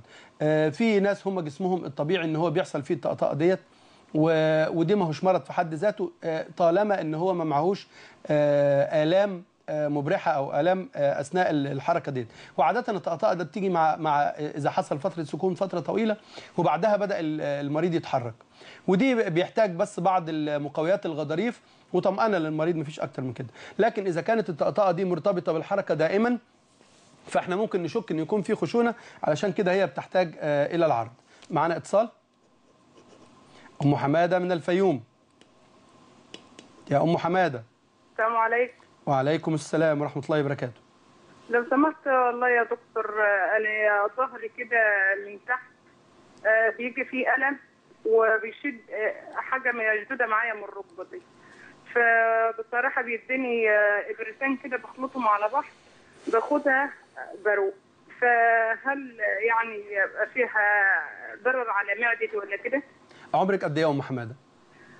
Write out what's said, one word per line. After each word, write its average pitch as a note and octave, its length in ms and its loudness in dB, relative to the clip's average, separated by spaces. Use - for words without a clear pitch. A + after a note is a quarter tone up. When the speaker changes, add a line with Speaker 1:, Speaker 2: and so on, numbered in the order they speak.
Speaker 1:
آه، D#3 280 2
في G#3+ 300 2
ناس G3 280 0
هم F#3+ 120 -4
جسمهم F3+ 460 -4
الطبيعي D#3+ 400 -2
إن D#3 100 -2
هو E3+ 140 0
بيحصل D#3+ 340 -2
فيه F3 120 -2
الطقطقة - 380 -2
ديت، F3 260 2
و-، D#3 560 4
ودي E3 160 2
ماهوش E3 280 0
مرض F#3 180 4
في - 120 -14
حد E3+ 200 -2
ذاته، F#3+ 380 -2
آه، D#3+ 220 -4
طالما F#3+ 440 4
إن D#3 140 -2
هو F3+ 180 0
ما F3 100 -2
معهوش، D#3+ 440 0
آه، D3 760 4
آلام، F#3 400 2
آه، D3+ 180 -2
مبرحة D3 440 0
أو C#3 280 0
آلام، F3+ 360 0
آه، C#3+ 260 0
أثناء F3+ 280 0
ال-، C#3+ 180 0
الحركة C#3+ 440 -2
ديت. B2 160 -6
وعادة G3 360 0
الطقطقة F3+ 400 0
ده F3 100 -4
بتيجي F#3+ 260 -4
مع، D#3+ 260 2
مع، D3 260 0
آه، D3+ 360 -4
إذا D3 120 -2
حصل E3 300 -2
فترة E3+ 240 -4
سكون F3 320 -2
فترة F#3 240 -4
طويلة، G#3 380 -2
وبعدها F3 400 2
بدأ G3 220 -2
ال-، D#3 220 -4
المريض D3 520 -2
يتحرك، B2+ 400 -4
ودي A3 420 2
بيحتاج F3+ 460 0
بس G3 240 -4
بعض F3 280 2
المقويات D#3 760 -2
الغضاريف D#3 560 -4
وطمأنة G3 440 2
للمريض، D#3 380 0
مفيش D#3 240 -6
أكتر - 220 -6
من B2+ 120 -6
كده. A#2+ 140 -10
لكن G#3+ 260 0
إذا E3+ 160 -2
كانت A3 280 0
الطقطقة F3+ 420 0
دي F3+ 140 0
مرتبطة F3 480 -2
بالحركة F#3 400 -2
دائمًا، G3 440 2
فإحنا F3 280 -2
ممكن G#3+ 280 -2
نشك F#3 280 -4
إن D#3+ 80 -2
يكون F3 220 -2
في G#3+ 140 -2
خشونة، A#3 400 0
علشان D#3 300 0
كده F#3 180 0
هي F#3+ 160 2
بتحتاج، F3 520 -2
آه، D3 360 0
إلى E3+ 100 4
العرض. A#2+ 260 0
معانا D#3+ 260 0
اتصال. G#3 320 0
أم C#3+ 100 4
حمادة E3 440 2
من F3+ 120 -2
الفيوم. F3 520 0
يا C#3+ 120 4
أم E3 140 4
حمادة. E3+ 460 0
Speaker 2:
السلام A3+ 260 0
عليكم. A#3 360 2
Speaker 1:
وعليكم D3 480 0
السلام D#3 480 0
ورحمة C#3+ 280 -6
الله D#3 100 2
وبركاته. C#3 420 -4
Speaker 2:
لو A#3+ 200 0
سمحت D4 380 2
والله B3 420 2
يا A#3+ 140 4
دكتور، A3 580 -4
آه، G3+ 360 2
أنا G#3+ 500 2
ظهري A#3 400 -4
كده A#3 220 0
من G3+ 200 -14
تحت، B3 140 -4
آه، A3 320 4
بيجي B3 280 -4
فيه B3+ 200 -4
ألم C4+ 240 0
وبيشد، A3 760 2
آه، - 420 -6
حاجة B3+ 360 -4
مشدودة A3+ 560 -2
معايا A3+ 260 0
من G#3 100 -12
الركبة G3 480 -14
دي. F3+ 100 -16
فبصراحة A3+ 1080 2
بيديني، A#3 680 -2
آه، G#3 400 4
إبرتين A3+ 480 -4
كده B3+ 200 -8
بخلطهم B3+ 500 -6
على G#3 260 2
بعض، C#4+ 100 0
باخدها، C#4 500 2
آه، G#3+ 280 -14
بروق. G3+ 280 2
فهل A#3 960 2
يعني A3+ 280 0
يبقى G3+ 580 -4
فيها G#3 520 2
ضرر B3 260 0
على G3+ 320 -2
معدتي A3+ 360 -2
ولا G3+ 200 -8
كده؟ A#3+ 260 -4
Speaker 1:
عمرك F#3+ 300 2
قد D3+ 140 -2
إيه D#3+ 80 2
يا D#3 60 2
أم C#3 100 0
حمادة؟ B2 340 -8